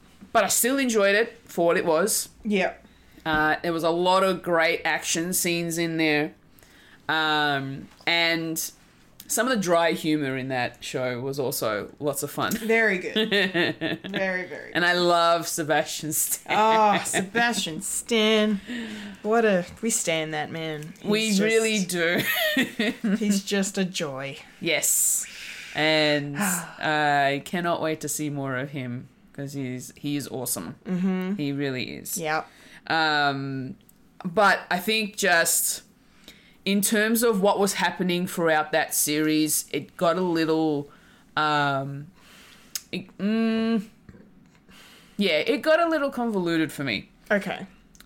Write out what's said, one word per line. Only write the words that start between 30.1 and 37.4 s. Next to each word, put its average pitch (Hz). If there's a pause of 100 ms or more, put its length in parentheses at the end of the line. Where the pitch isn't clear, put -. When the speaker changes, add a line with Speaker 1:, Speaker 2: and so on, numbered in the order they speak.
Speaker 1:
is 127
awesome. 123 (100)
Speaker 2:
Mm-hmm. 185
Speaker 1:
He 147
really 135
is. -
Speaker 2:
Yep. 156 (400)
Speaker 1:
Um, 139 (500)
but 185 (100)
I 180
think 220
just 170 (840)
in 202
terms 220
of 220